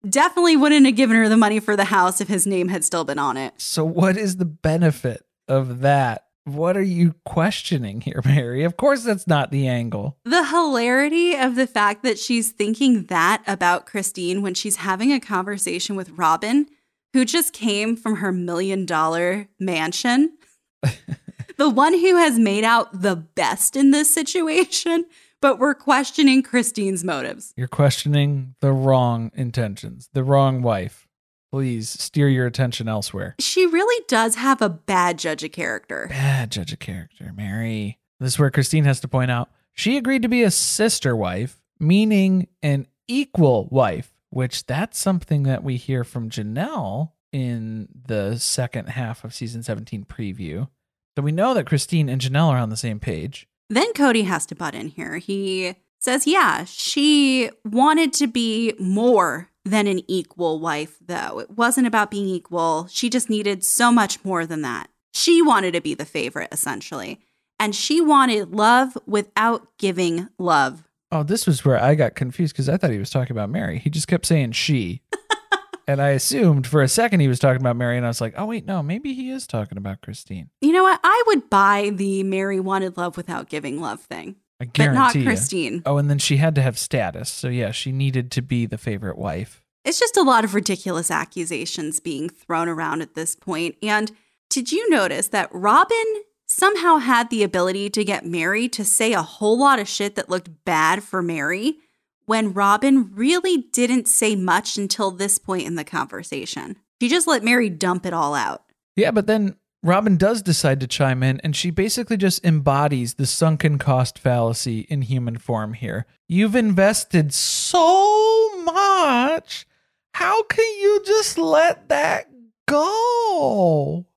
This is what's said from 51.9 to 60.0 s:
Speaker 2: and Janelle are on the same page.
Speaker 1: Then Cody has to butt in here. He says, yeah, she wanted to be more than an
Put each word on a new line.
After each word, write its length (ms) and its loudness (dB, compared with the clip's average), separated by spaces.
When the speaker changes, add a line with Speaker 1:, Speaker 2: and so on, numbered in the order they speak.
Speaker 2:
and 140 -4
Janelle 260 2
are 100 2
on 120 -2
the 80 -6
same 200 -6
page. 480 -8
Speaker 1:
Then 220 0
Cody 320 2
has 220 -2
to 100 -14
butt 200 -8
in 120 -10
here. 300 -10
He 580 -6
says, 260 -2
yeah, 380 2
she 840 0
wanted 480 4
to 140 0
be 520 -2
more 680 2
than 220 0
an 200 -2